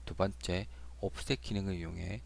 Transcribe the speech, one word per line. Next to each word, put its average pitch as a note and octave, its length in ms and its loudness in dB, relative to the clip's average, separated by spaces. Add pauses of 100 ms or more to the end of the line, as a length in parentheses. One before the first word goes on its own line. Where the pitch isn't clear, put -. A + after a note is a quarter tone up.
두 - 100 -4
번째 F#2+ 540 2 (320)
옵셋 - 400 2
기능을 G2 340 0
이용해 E2+ 520 -2